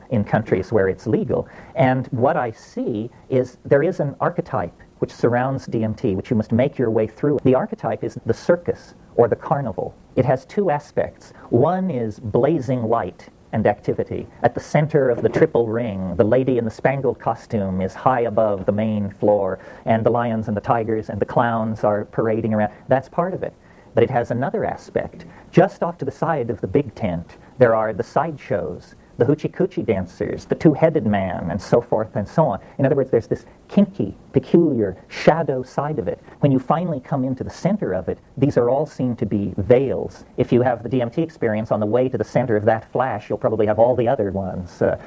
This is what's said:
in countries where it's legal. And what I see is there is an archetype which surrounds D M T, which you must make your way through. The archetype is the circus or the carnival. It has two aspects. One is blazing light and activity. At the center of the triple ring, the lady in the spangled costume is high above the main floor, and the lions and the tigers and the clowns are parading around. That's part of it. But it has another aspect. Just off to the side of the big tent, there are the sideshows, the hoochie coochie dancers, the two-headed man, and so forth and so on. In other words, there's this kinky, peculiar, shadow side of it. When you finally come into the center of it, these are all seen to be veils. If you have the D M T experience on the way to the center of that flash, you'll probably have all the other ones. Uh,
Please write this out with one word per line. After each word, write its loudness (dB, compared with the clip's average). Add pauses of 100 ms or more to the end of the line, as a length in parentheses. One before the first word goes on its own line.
(120)
in 0
countries -2
where 2
it's -4
legal. -2 (280)
And 2
what 0
I -2
see -6 (200)
is -2
there 4
is -2
an -2
archetype -4 (220)
which -4
surrounds 0
D -2
M -2
T, -2
which -6
you 0
must -2
make 0
your 0
way 2
through. -2
The 6
archetype -4
is -8
the 2
circus -2 (220)
or 6
the 2
carnival. -4 (200)
It 2
has 0
two -2
aspects. -4 (160)
One 2
is -4
blazing 0
light -2 (240)
and 2
activity. -2 (160)
At 2
the -6
center 2
of 0
the 2
triple 2
ring, -4
the 4
lady 2
in 0
the -2
spangled -2
costume -2
is -4
high 0
above 0
the 0
main -2
floor, 0 (260)
and 0
the 4
lions -2
and -2
the -2
tigers -2
and -6
the 0
clowns -2
are 0
parading -2
around. 0 (160)
That's 0
part -2
of -6
it. -8 (400)
But 4
it -4
has -2
another -2
aspect. -6 (260)
Just 2
off -4
to -8
the -6
side -2
of -4
the -6
big -2
tent, -6 (200)
there 6
are 0
the -4
sideshows, -4 (220)
the 4
hoochie 0
coochie -2
dancers, -4
the -2
two-headed 4
man, -2
and -4
so 2
forth -4
and -4
so 2
on. -2 (200)
In 2
other 2
words, 0
there's 2
this -4 (220)
kinky, 0 (140)
peculiar, 2 (120)
shadow 2
side -4
of -4
it. -6 (200)
When 4
you 4
finally 0
come -4
into -4
the -8
center -2
of -4
it, -4 (180)
these 2
are 4
all 0
seen -4
to -2
be -2
veils. 0 (120)
If 0
you 6
have 0
the -8
D 0
M -2
T -2
experience -2
on 0
the 0
way 2
to -6
the 0
center 0
of 2
that 0
flash, -2
you'll -2
probably 0
have 2
all 4
the 0
other 0
ones. -6
Uh, 2